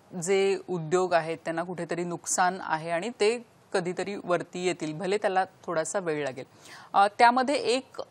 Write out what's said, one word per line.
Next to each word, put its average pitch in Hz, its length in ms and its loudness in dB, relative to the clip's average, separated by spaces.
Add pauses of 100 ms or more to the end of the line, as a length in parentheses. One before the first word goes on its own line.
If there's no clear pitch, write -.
(240)
जे 196 360 2 (100)
उद्योग 180 440 0
आहेत 165 240 0
त्यांना 165 260 -4
कुठेतरी 170 400 -6
नुकसान 180 580 0
आहे 160 300 -4
आणि 175 180 -4
ते 233 360 0 (280)
कधीतरी 185 500 -4
वरती 175 440 -2
येतील, 165 260 -2
भले 190 240 -2
त्याला 190 280 0 (200)
थोडासा 165 340 -2
वेळ 156 240 -2
लागेल. 131 220 -8 (480)
अ, 202 140 6 (100)
त्यामध्ये 247 380 6
एक, 254 540 -2